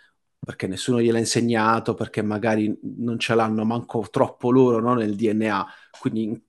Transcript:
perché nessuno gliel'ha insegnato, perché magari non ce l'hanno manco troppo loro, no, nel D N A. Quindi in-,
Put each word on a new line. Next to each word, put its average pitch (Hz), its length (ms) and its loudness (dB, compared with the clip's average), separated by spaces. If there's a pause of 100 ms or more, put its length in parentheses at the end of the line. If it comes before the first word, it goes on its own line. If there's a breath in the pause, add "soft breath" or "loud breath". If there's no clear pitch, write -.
(400 soft breath)
perché - 260 -10
nessuno 120 340 -2
gliel'ha 113 200 2
insegnato, 113 760 0
perché 110 300 -6
magari 107 580 0
non 110 380 -6
ce - 160 0
l'hanno 110 280 0
manco 113 460 -4
troppo 127 400 0
loro, 123 300 6
no, 120 160 2
nel 107 200 0
D 107 160 0
N 107 120 0
A. 101 220 0 (340 loud breath)
Quindi 110 240 -4
in-, 107 260 -6